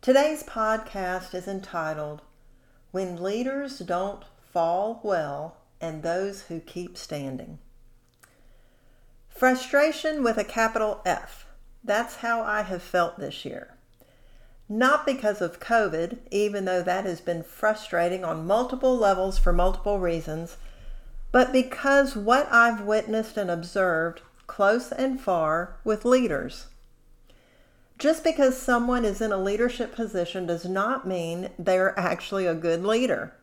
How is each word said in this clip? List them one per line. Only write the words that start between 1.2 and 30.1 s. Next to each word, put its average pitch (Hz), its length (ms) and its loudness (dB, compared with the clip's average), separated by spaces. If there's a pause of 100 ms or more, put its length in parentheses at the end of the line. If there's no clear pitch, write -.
is 180 100 -8
entitled 156 720 -6 (680)
When 180 320 -6
Leaders 262 560 -4
Don't 180 460 -4 (280)
Fall 185 520 0
Well 156 520 -4 (240)
and 156 220 -8
Those 190 460 -4
Who 165 100 -8
Keep 175 400 -12
Standing. 143 640 -10 (1700)
Frustration 285 960 2
with 226 120 2
a 214 60 -2
capital 220 640 0
F. - 400 -4 (380)
That's 226 320 0
how 233 260 -2
I 214 200 0
have 185 200 -6
felt 175 380 0
this - 240 -10
year. - 320 -12 (920)
Not 262 380 4
because 220 340 0
of 170 200 -4
covid, 202 580 0 (140)
even 202 320 0
though 185 180 0
that 185 220 0
has 175 160 -4
been 175 240 -4
frustrating 185 800 -2
on 160 240 -6
multiple 254 480 2
levels 190 420 2
for 180 140 6
multiple 185 480 2
reasons, 165 560 -4 (760)
but 254 200 6
because 269 640 4
what 240 340 4
I've 233 300 6
witnessed 214 560 0
and 190 160 -2
observed 170 680 0 (280)
close 214 420 2
and 262 300 -2
far 170 640 0
with 214 200 0
leaders. 240 640 2 (1300)
Just 320 240 2
because 277 340 4
someone 240 460 2
is 202 160 0
in 220 100 0
a 202 80 0
leadership 214 560 -2
position 185 500 -4